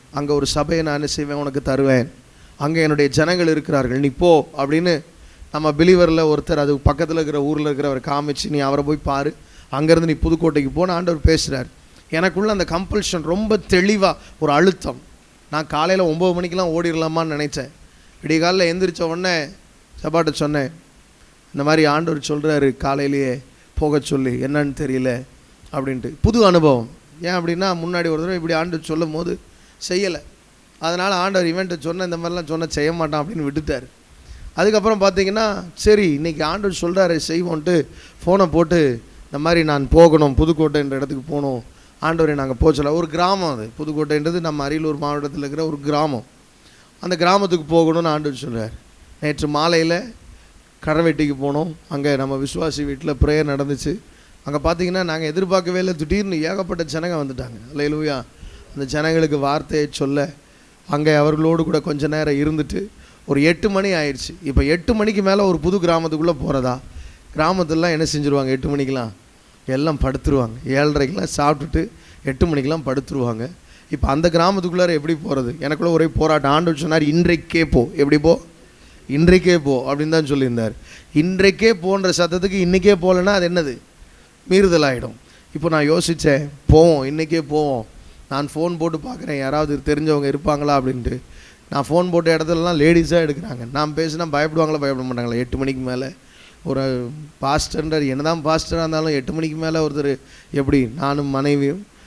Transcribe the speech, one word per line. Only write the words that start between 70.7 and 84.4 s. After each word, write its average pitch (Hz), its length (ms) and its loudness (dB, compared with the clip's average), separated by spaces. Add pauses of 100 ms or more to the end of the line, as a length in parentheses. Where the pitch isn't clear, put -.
சாப்பிட்டுட்டு 156 500 0 (360)
எட்டு 139 220 -2
மணிக்கெல்லாம் 151 400 0
படுத்துருவாங்க. 127 640 -4 (400)
இப்ப 127 180 -2
அந்த 156 220 2
கிராமத்துக்குள்ளார 180 600 2
எப்படி 156 280 0 (120)
போறது? 131 300 -4
எனக்குள்ள 151 340 -2
ஒரே 160 140 4
போராட்டம். 151 440 2
ஆண்டவர் 160 280 2
சொன்னார், 160 240 0
"இன்றைக்கே 165 680 2
போ." 120 240 2
எப்படி 147 240 4
போ? 160 220 4 (680)
"இன்றைக்கே 175 540 4
போ" 135 320 0
அப்படின்னு 151 140 -2
தான் 160 160 2
சொல்லியிருந்தார். 123 460 0 (420)
இன்றைக்கே 190 600 2
போன்ற 190 360 0
சத்தத்துக்கு 175 560 0
இன்னைக்கே 190 360 6
போகலன்னா 180 240 4
அது 190 240 2
என்னது? 156 280 -2 (720)